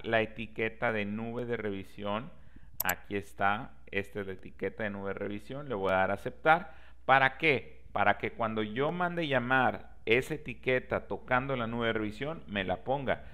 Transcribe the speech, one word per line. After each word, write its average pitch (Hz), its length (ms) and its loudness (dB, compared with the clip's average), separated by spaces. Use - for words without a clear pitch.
la 113 160 6
etiqueta 113 720 -2
de 104 140 0
nube 117 400 -4
de 117 120 -2
revisión. 104 720 -4
Aquí 92 320 -2
está, 101 560 0
esta 98 300 -4
es 98 80 -4
la 95 60 -6
etiqueta - 500 -6
de 104 60 0
nube 98 240 -6
de 98 60 -8
revisión. 104 500 -6
Le 117 60 -2
voy 95 160 2
a 92 40 6
dar 95 160 6
a 101 40 0
aceptar. - 600 2
¿Para 131 320 6
qué? - 560 2
Para 202 240 6
que - 160 -2
cuando 110 300 0
yo 127 280 0
mande 175 360 0
llamar 123 680 2
esa 131 300 4
etiqueta 123 720 -2
tocando 127 480 0
la 117 120 0
nube 117 200 0
de 113 60 4
revisión, 110 540 -4
me 98 180 0
la 90 180 0
ponga. 127 400 0